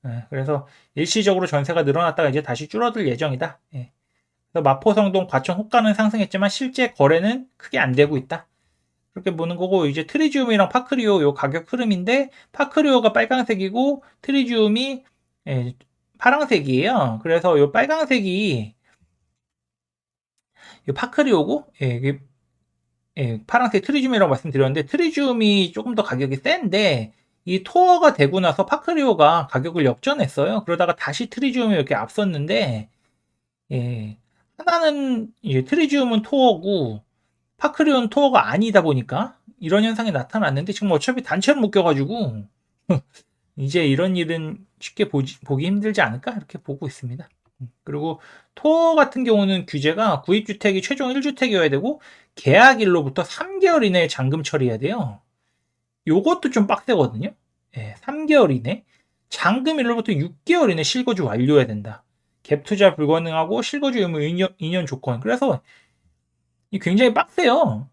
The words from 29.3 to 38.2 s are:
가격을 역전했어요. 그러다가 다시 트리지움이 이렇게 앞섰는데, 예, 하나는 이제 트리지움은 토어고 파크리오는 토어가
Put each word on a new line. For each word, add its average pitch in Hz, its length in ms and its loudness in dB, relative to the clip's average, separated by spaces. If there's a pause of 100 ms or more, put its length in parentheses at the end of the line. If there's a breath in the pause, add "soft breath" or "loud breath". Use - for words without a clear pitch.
가격을 160 340 -2
역전했어요. 196 800 -2
그러다가 170 320 0
다시 - 340 -8
트리지움이 247 440 0
이렇게 143 200 0
앞섰는데, 151 960 -4 (840)
예, 120 460 -6 (400)
하나는 294 760 -2 (100)
이제 131 220 0
트리지움은 277 580 0
토어고 185 800 0 (560)
파크리오는 285 520 2
토어가 277 400 2